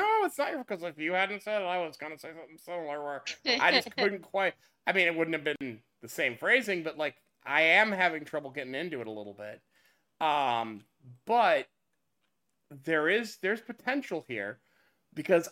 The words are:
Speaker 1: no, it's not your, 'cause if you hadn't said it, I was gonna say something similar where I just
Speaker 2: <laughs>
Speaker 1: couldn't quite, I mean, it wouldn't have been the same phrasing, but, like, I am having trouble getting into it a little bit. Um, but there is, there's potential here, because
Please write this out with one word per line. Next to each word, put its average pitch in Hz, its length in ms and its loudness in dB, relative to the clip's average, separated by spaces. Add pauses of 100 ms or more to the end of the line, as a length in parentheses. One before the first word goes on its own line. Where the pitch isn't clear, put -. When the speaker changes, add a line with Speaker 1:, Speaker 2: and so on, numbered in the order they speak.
Speaker 1:
no, 427 240 4
it's - 120 -4
not 277 140 -2
your, 285 120 -6
'cause 185 200 -6
if 160 140 -8
you 156 140 -2
hadn't 196 320 0
said 214 180 -2
it, 185 40 -2
I 180 200 0
was 147 120 -10
gonna 151 200 -10
say 151 120 -12
something 160 280 -16
similar 151 460 -6
where 143 200 -6 (360)
I - 120 6
just 240 200 2
Speaker 2:
<laughs> - 60 -18
Speaker 1:
couldn't 202 240 0
quite, 190 320 0 (340)
I 175 60 4
mean, 185 140 4
it 170 80 0
wouldn't 160 200 0
have 147 240 -4
been 120 220 -8 (200)
the 151 80 -16
same 127 280 -2
phrasing, 202 460 0
but, 156 140 -6
like, 147 180 -4 (300)
I 143 180 2
am 196 280 6
having 175 320 0
trouble 147 280 -6
getting 131 240 -8
into 151 260 -6
it 110 60 -8
a 110 40 -8
little 104 220 -10
bit. 104 280 -14 (640)
Um, 117 600 0 (400)
but 185 420 4 (1160)
there 160 240 2
is, 214 320 0
there's 208 200 0
potential 247 680 -6
here, 107 320 -6 (540)
because 170 380 2